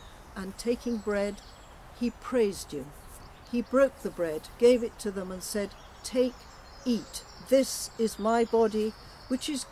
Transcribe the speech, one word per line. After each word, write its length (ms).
and 220
taking 400
bread, 420
he 120
praised 640
you. 140
He 120
broke 380
the 100
bread, 380
gave 240
it 180
to 100
them, 200
and 120
said, 280
"Take, 320
eat. 400
This 500
is 200
my 260
body, 480
which 200
is 240